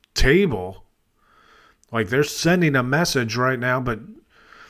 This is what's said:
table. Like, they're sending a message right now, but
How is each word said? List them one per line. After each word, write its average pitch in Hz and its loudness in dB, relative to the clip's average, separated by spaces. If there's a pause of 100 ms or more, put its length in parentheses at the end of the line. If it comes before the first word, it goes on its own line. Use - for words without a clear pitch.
(140)
table. 131 0 (1080)
Like, 113 -2
they're 131 2
sending 165 0
a 127 2
message 127 -2
right 127 0
now, 127 -2
but 120 -4 (720)